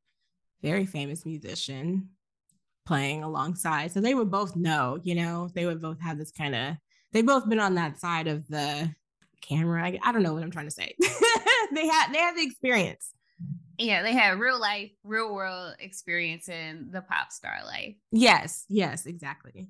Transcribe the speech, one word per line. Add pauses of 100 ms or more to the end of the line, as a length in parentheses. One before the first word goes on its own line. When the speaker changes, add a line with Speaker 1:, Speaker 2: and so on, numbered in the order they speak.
(640)
Speaker 1:
very
famous
musician (760)
playing
alongside.
So
they
would
both
know,
you
know,
they
would
both
have
this
kinda, (320)
they've
both
been
on
that
side
of
the (480)
camera.
I,
I
don't
know
what
I'm
trying
to
say.
<laughs> (680)
They
had,
they
had
the
experience. (680)
Speaker 2:
Yeah,
they
had
real
life, (140)
real
world
experience
in
the
pop
star
life. (160)
Speaker 1:
Yes,
yes,
exactly.